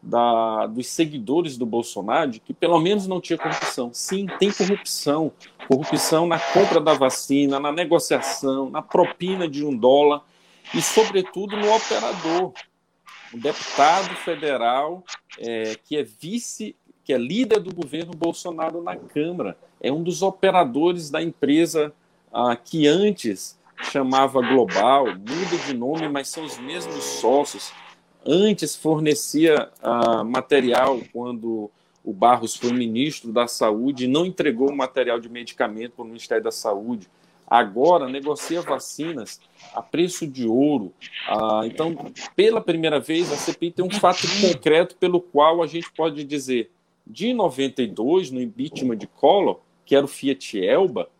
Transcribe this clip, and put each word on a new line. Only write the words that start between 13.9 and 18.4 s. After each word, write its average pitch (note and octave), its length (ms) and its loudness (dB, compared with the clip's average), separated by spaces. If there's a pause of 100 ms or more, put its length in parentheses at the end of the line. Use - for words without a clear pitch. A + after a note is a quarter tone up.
federal, D3 840 -2 (340)
é, A2 460 -6
que D3+ 140 -6
é C#3+ 60 -2
vice, G#3+ 720 -10 (280)
que - 80 -4
é C3 60 2
líder G3+ 420 0
do F3+ 160 -8
governo E3 380 -10
Bolsonaro E3 680 -6